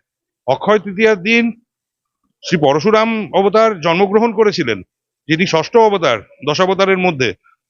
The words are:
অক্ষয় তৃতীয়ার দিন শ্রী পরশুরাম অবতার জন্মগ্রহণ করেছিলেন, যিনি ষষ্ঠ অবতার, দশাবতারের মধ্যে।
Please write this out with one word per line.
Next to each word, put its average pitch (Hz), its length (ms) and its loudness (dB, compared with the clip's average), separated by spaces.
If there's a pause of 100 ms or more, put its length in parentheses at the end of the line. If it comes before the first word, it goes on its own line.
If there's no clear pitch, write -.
(480)
অক্ষয় 190 320 0
তৃতীয়ার 208 380 0
দিন 233 340 0 (960)
শ্রী 175 120 -2
পরশুরাম 202 760 0
অবতার 202 480 2
জন্মগ্রহণ 196 520 0
করেছিলেন, 160 480 -2 (460)
যিনি 160 180 0
ষষ্ঠ 160 320 -2
অবতার, 185 420 2 (280)
দশাবতারের 185 500 0
মধ্যে। 143 360 -2 (360)